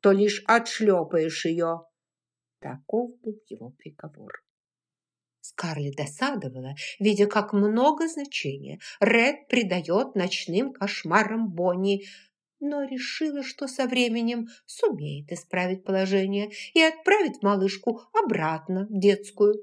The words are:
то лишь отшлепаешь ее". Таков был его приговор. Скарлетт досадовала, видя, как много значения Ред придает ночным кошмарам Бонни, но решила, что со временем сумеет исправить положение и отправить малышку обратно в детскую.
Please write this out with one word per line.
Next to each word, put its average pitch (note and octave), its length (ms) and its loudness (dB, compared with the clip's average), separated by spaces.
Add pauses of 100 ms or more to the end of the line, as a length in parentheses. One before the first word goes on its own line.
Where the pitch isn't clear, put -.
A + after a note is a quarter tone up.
то G3+ 80 8
лишь G3+ 360 4
отшлепаешь F3+ 960 2
ее". E3 420 -2 (720)
Таков G#3+ 600 -6
был G#3+ 280 -10
его B2 220 -16
приговор. - 720 -20 (1000)
Скарлетт D3 560 -6
досадовала, C#3+ 800 -6 (240)
видя, G3+ 280 4
как G#3 260 -2
много B3 540 2
значения C#3+ 720 -8 (220)
Ред A#3 480 4
придает F#3 680 0
ночным F#3 580 -2
кошмарам G#3 760 0
Бонни, F#3 560 0 (560)
но C#4+ 220 -4
решила, C4+ 600 -6
что - 240 -8
со C4 200 -2
временем A#3 600 0 (180)
сумеет D3 680 -4
исправить F3+ 520 -4
положение G3 680 0 (220)
и E4 80 4
отправить D#4+ 640 2
малышку G3+ 580 0 (120)
обратно F#3 760 0
в G3+ 100 -2
детскую. G3+ 640 4